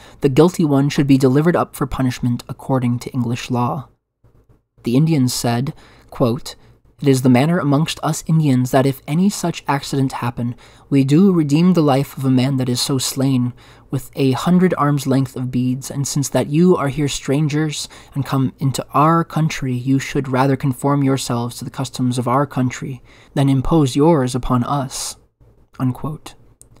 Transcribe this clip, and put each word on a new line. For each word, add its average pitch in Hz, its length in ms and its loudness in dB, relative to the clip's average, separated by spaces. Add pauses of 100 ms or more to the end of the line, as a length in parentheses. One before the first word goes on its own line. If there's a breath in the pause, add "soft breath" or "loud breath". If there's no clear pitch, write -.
(220 loud breath)
the 143 80 4
guilty 156 340 4
one 139 240 2
should 143 200 0
be 135 100 6
delivered 139 400 4
up - 180 -2
for 143 100 -4
punishment 123 640 -2
according 123 520 -2
to - 120 -12
English 120 400 -4
law. 143 360 -4 (960)
The 120 120 0
Indians 143 380 2
said, 131 400 -2 (360 soft breath)
quote, - 460 -4 (460 soft breath)
"It 147 60 -2
is 131 160 4
the 131 60 4
manner 147 280 4
amongst 143 460 -2
us 143 240 -4
Indians 139 440 2
that 135 140 2
if 135 220 -2
any 175 200 0
such - 400 -4
accident 139 460 -2
happen, 120 420 -6 (340 soft breath)
we 139 140 4
do 175 300 6
redeem 165 400 4
the 170 80 2
life 139 340 0
of 131 80 -10
a 131 60 0
man 131 280 2
that 127 120 -2
is 123 100 -2
so 135 200 -2
slain, 127 540 -2 (360 soft breath)
with - 260 -6
a 135 180 2
hundred 180 440 2
arms' 147 300 0
length 135 280 0
of 127 140 -6
beads, 127 400 -2
and 139 180 -4
since 139 220 -2
that 131 180 -2
you 170 300 4
are 135 120 -2
here 143 180 -2
strangers, 147 840 -2 (240 loud breath)
and 139 100 -4
come 135 360 -2
into 135 340 -4
our 165 300 4
country, 151 500 -4
you 127 240 0
should 131 320 -4
rather 131 260 0
conform 139 480 -2
yourselves 123 540 -2
to - 80 -12
the - 60 -12
customs 127 480 -4
of 120 80 -2
our 135 180 0
country, 131 560 -4 (320 soft breath)
than 139 160 2
impose 135 460 2
yours 139 400 4
upon 123 280 0
us," - 520 -6 (640)
unquote. 135 560 -6 (440)